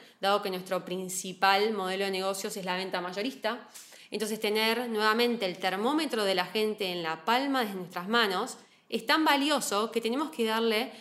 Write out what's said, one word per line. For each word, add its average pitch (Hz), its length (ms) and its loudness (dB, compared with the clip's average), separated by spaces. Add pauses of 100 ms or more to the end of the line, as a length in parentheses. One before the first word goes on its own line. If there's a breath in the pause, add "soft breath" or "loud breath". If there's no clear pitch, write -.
(200 loud breath)
dado 202 220 2
que 202 80 -4
nuestro 185 360 -4
principal 190 880 2
modelo 190 320 -2
de 196 60 0
negocios 196 460 -2
es 185 80 -6
la 185 100 -2
venta 185 260 -2
mayorista. 214 680 -4 (440 loud breath)
Entonces, 214 280 -4
tener 220 500 2
nuevamente 220 560 2
el 175 120 -4
termómetro 220 680 0
de 190 120 2
la 180 100 2
gente 208 460 -2
en 175 120 -4
la 160 220 -4
palma 262 400 2
de 202 80 -4
nuestras 180 340 -8
manos 220 500 0 (360 loud breath)
es 226 140 -4
tan 320 180 4
valioso 269 680 2
que 226 100 -2
tenemos 254 280 -2
que 226 160 -2
darle 226 560 0